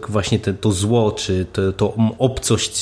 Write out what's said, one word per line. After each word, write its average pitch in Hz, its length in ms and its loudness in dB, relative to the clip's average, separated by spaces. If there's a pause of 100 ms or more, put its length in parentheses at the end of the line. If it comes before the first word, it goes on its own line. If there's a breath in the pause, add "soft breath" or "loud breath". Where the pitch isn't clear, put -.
właśnie 104 300 0
te, 98 160 -2
to 107 180 0
zło, 104 400 2
czy 92 400 -2
to, 98 200 0
to 101 220 0 (240)
obcość - 640 0